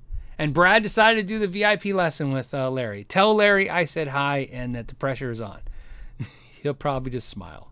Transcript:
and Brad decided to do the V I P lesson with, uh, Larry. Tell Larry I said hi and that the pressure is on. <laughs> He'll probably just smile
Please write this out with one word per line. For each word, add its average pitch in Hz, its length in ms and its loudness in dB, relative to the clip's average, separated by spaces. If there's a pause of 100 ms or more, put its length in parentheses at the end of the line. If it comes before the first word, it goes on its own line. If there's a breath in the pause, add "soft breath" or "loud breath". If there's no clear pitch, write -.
(400 loud breath)
and 151 140 0
Brad 185 300 6
decided 220 380 4
to 185 60 -4
do 220 100 -4
the 208 100 0
V 202 180 0
I 208 100 4
P 196 180 -2
lesson 156 380 0
with, 131 220 -4
uh, 131 180 -2
Larry. 110 320 -4
Tell 214 320 4
Larry 202 340 4
I 170 160 2
said 156 220 -4
hi 139 440 0
and 123 220 -6
that 117 140 -6
the - 80 -12
pressure 131 360 -4
is 113 100 -6
on. - 180 -10 (600 soft breath)
<laughs> - 420 -14
He'll 143 120 -2
probably 131 380 -4
just 123 180 -8
smile 85 420 -16